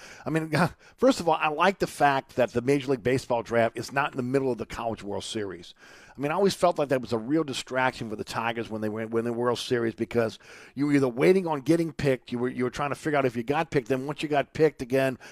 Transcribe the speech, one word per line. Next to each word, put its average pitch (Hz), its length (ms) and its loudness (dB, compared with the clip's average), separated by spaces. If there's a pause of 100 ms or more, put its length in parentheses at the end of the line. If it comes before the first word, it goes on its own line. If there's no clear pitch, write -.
(240)
I 139 60 -6
mean, 160 200 -2 (260)
<laughs> - 200 -20
first 254 240 4
of 170 80 0
all, 160 100 4
I 156 100 0
like 170 300 2
the 170 80 0
fact 139 500 0
that 120 180 2
the 120 80 0
Major 139 300 0
League 120 100 -2
Baseball 123 400 0
draft 113 340 2
is 117 160 -8
not 139 200 -2
in 135 40 -10
the 131 60 -2
middle 131 280 0
of 117 60 -2
the 110 80 -8
College 113 380 -6
World 98 220 -6
Series. 95 500 -8 (420)
I - 20 -14
mean, 143 140 -2
I - 20 -2
always 196 200 2
felt 180 240 2
like 143 100 0
that 131 140 2
was 113 100 -6
a 113 60 0
real 147 260 0
distraction 127 640 -2
for 107 80 -8
the 101 80 -8
Tigers 117 460 -4
when 110 100 -6
they 107 80 -2
went, 110 220 -6
when 113 140 0
the 120 100 -2
World 120 240 0
Series, 117 360 -2
because 113 440 -2 (360)
you 143 120 -2
were 147 80 2
either 135 140 4
waiting 170 380 4
on 151 140 -2
getting 160 320 2
picked, 131 400 0
you 123 60 -4
were, 123 100 -2
you 123 160 -2
were 123 60 -2
trying 143 180 -4
to 131 80 -4
figure 147 220 -2
out 135 80 2
if 120 100 -2
you 120 60 -2
got 147 280 -2
picked. 131 180 0
Then 131 180 -2
once 147 160 -6
you 156 80 -4
got 139 240 0
picked 156 260 2
again, 131 380 0 (140)